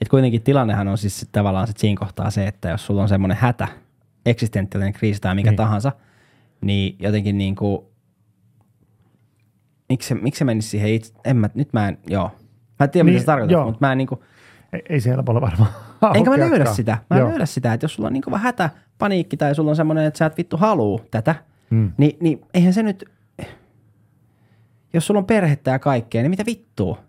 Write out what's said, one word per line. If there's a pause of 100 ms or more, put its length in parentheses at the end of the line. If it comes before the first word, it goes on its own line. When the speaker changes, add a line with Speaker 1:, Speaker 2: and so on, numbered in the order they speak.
Speaker 1:
että
kuitenkin
tilannehan
on
siis
sit
tavallaan
sit
siinä
kohtaa
se,
että
jos
sulla
on
semmoinen
hätä, (580)
eksistentiaalinen
kriisi
tai
mikä
Speaker 2:
Niin.
Speaker 1:
tahansa, (680)
niin
jotenkin
niinku, (2000)
miksi
se,
miksi
se
menisi
siihen
itse, (120)
en
mä,
nyt
mä
en, (100)
joo. (480)
Mä
en
tiedä,
mitä
Speaker 2:
Niin,
Speaker 1:
sä
tarkoitat,
Speaker 2:
joo.
Speaker 1:
mut
mä
en
niinku (500)
Speaker 2:
Ei,
ei
se
helpolla
varmaan (240)
<laughs>
Speaker 1:
Enkä
mä
löydä
Speaker 2:
aukeakaan.
Speaker 1:
sitä. (120)
Mä
en
Speaker 2:
Joo.
Speaker 1:
löydä
sitä,
että
jos
sulla
on
niinku
vähän
hätä, (280)
paniikki
tai
sulla
on
semmoinen,
että
sä
et
vittu
haluu (100)
tätä, (360)
Speaker 2:
Hmm.
Speaker 1:
niin,
niin (120)
eihän
se
nyt, (1900)
jos
sulla
on
perhettä
ja
kaikkea,
niin
mitä
vittua?